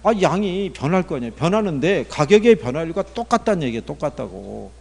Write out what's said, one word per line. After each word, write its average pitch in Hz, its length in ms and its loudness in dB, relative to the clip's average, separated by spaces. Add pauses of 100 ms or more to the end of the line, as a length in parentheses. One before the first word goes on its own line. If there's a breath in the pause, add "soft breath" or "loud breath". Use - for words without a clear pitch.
아, 214 180 4
양이 185 520 0
변할 175 300 0
거 147 140 -6
아니에요. 120 160 -6
변하는데 170 760 0
가격의 214 460 6
변화율과 165 580 -6
똑같다는 220 500 0
얘기예요. 113 220 -4
똑같다고. 101 960 -8